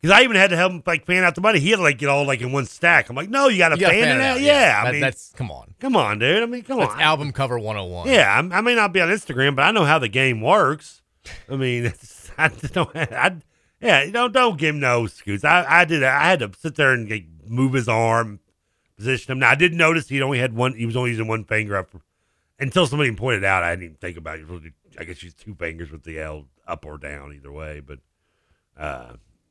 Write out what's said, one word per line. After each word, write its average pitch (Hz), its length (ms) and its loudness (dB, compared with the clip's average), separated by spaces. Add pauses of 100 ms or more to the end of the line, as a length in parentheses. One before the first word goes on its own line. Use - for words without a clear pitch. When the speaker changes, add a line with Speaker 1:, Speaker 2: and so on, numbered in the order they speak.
Speaker 1:
'cause 156 80 2
I 208 120 8
even 240 140 2
had 190 140 6
to 175 60 0
help 185 160 2
him, 170 140 -10
like, 170 200 -2
fan 180 180 2
out 175 100 2
the 175 60 -6
money. 208 180 4
He 151 120 2
had 220 60 4
to, 185 60 0
like, 147 140 2
get 143 140 -2
all, 143 160 2
like, 131 160 -2
in 127 100 -6
one 135 140 -2
stack. 170 420 2
I'm 120 80 -10
like, 175 140 -8
"No, 277 180 4
you 226 100 2
gotta 170 180 4
Speaker 2:
You 175 40 -2
gotta 180 140 4
Speaker 1:
fan 220 100 2
Speaker 2:
fan - 120 2
Speaker 1:
it 262 40 0
Speaker 2:
it 269 40 0
Speaker 1:
out." 262 120 0
Speaker 2:
out, 262 60 -4
Speaker 1:
Yeah, 285 180 4
Speaker 2:
yeah. 131 200 4
Speaker 1:
I 110 40 0
Speaker 2:
That, 123 80 0
Speaker 1:
mean, 147 80 -2
Speaker 2:
that's, - 320 -4
come 120 180 -8
on. - 300 -16
Speaker 1:
come 254 160 0
on, 107 220 0
dude. 156 240 2
I 233 40 -4
mean, 240 160 -8
come 175 180 -4
Speaker 2:
That's 120 120 0
Speaker 1:
on. 120 80 -6
Speaker 2:
album 151 320 0
cover 123 260 -4
one 107 200 -6
oh 98 80 -8
one. 90 220 -8
Speaker 1:
Yeah, 135 300 4
I'm, 175 140 -2
I 208 80 0
may 240 140 0
not 208 180 0
be 185 80 0
on 170 80 0
Instagram, 139 480 -2
but 135 60 0
I 165 80 4
know 214 160 2
how 156 120 4
the 123 100 -2
game 120 340 0
works. 151 580 0 (500)
I 135 60 -6
mean, 123 300 -2
<laughs> - 0 -
it's, - 500 -12
I 156 120 0
don't, - 460 -4
I, 160 420 -2 (440)
yeah, 160 300 2
don't, 233 240 -2
don't 180 240 2
give 151 160 -2
him 147 60 -6
no 120 260 2
excuse. 101 380 -8
I, 170 220 4
I 165 200 6
did, 156 160 0
I 135 260 2
had 185 120 2
to 104 180 -4
sit 156 160 -8
there 139 180 4
and, 117 180 -2
like, 107 140 -8 (220)
move 127 260 0
his 127 160 0
arm, 113 520 2 (580)
position 120 340 -6
him. 131 60 -6
Now, 127 120 4
I 120 40 6
did 160 180 2
notice 165 380 0
he'd 139 120 -2
only 135 180 -2
had 123 140 -2
one, 123 200 0
he 113 100 -6
was 113 120 -4
only 123 140 -2
using 113 160 -4
one 110 180 -4
finger 107 320 -4
up 95 180 -8 (640)
until 143 280 0
somebody 131 300 -2
pointed 104 280 -2
out. 95 180 2
I 85 100 -2
didn't 90 120 -8
even 80 120 -20
think 90 220 -12
about 80 200 -12
it. 78 80 -20 (500)
I 80 60 -14
guess 85 160 -14
she's 87 160 -20
two - 220 -18
fingers 82 340 -10
with 76 140 -20
the 80 160 -12
L 78 240 -12 (240)
up 82 180 -12
or 76 120 -16
down 73 360 -16
either 69 160 -20
way, 76 340 -14
but, 69 140 -20 (800)
uh, 64 360 -12 (360)